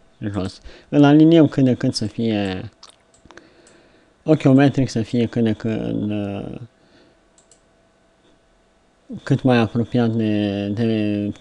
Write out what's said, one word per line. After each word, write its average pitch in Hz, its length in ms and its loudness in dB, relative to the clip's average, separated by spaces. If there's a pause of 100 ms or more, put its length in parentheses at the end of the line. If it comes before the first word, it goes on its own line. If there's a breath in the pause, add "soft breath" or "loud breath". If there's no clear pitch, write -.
(200)
jos. 98 400 -8 (280 soft breath)
Îl 143 160 4
aliniem 156 420 6
cât 135 180 0
de 123 100 2
cât 127 200 -4
să 107 120 -6
fie 101 640 -4 (1500 soft breath)
ochiometric, 139 640 4
să 113 140 -4
fie 120 240 -2
cât 117 160 -4
de 110 100 2
cât, 113 400 -6
uh, 104 640 -6 (2750 soft breath)
cât - 200 -2
mai 123 160 2
apropiat 117 520 -2
de, 104 560 -2
de 104 640 -4 (100)